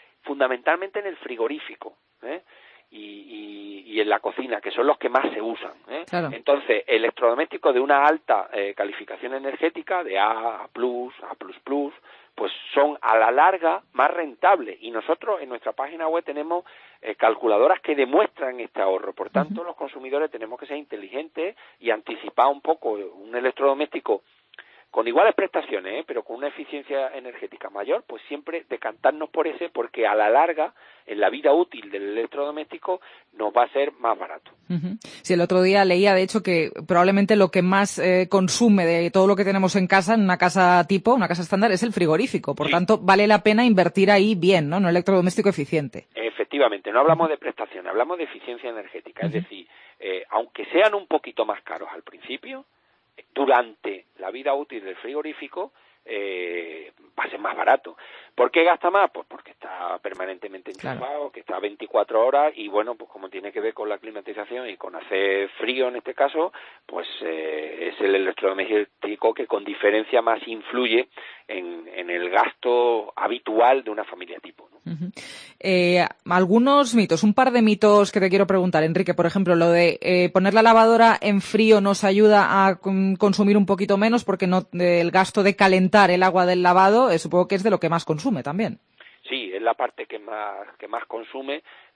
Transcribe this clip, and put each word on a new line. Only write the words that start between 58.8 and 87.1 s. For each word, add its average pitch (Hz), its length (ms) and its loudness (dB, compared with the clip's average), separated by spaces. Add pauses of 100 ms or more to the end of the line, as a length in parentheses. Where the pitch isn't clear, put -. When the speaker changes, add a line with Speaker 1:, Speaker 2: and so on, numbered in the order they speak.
Speaker 1:
más? 196 200 2
Pues - 160 -16
porque - 260 -20
está 90 480 -12
permanentemente 95 720 -14
Speaker 2:
Claro. 120 260 -12
Speaker 1:
enchufado, 143 340 -8
que - 80 -18
está 92 180 -8
veinticuatro 104 640 -2
horas 143 300 2
y, 104 140 -12
bueno, 107 260 -2
pues 113 160 -20
como 95 200 -18
tiene 98 220 -12
que 110 80 -8
ver 110 120 -4
con 107 160 -8
la 104 80 -6
climatización 107 720 -14
y 95 80 -14
con - 180 -14
hacer 98 540 -2 (100)
frío 127 300 -2
en 123 80 -8
este 123 160 -12
caso, 156 400 -2 (320)
pues, - 240 -10 (140)
eh, 80 680 -8
es - 120 -10
el 98 120 2
electrodoméstico 98 1200 -2
que 117 140 -6
con 104 180 -4
diferencia 107 560 0
más 113 260 0
influye 117 640 -2 (400)
en, 87 400 -12
en 90 220 -10
el 87 180 -4
gasto 117 880 0
habitual 117 640 0
de 110 80 -10
una 104 140 -6
familia 87 360 -16
tipo, - 300 -20
¿no? - 60 -20 (160)
Speaker 2:
Ujú. 170 180 -10 (480)
Eh, 180 480 2 (240)
algunos 233 640 4
mitos, 185 300 2
un 208 100 4
par 262 160 4
de 240 120 4
mitos 208 500 6
que 208 80 0
te 190 80 2
quiero 196 180 2
preguntar, 180 380 2
Enrique. 170 300 0
Por 170 120 2
ejemplo, 185 300 2
lo 170 140 4
de, 170 300 4
eh, 180 320 2
poner 190 220 2
la 226 80 6
lavadora 226 580 8
en 202 200 0
frío 220 400 4
nos 196 240 0
ayuda 202 640 6
a 190 100 2
con-, 190 400 0
consumir 202 400 4
un 202 100 4
poquito 196 300 0
menos 226 280 2
porque 190 220 -2
no, 185 220 0 (100)
eh, 175 220 2
el 170 100 0
gasto 190 320 2
de 190 140 2
calentar 190 540 6
el 180 120 2
agua 185 240 4
del 180 160 2
lavado, 196 480 6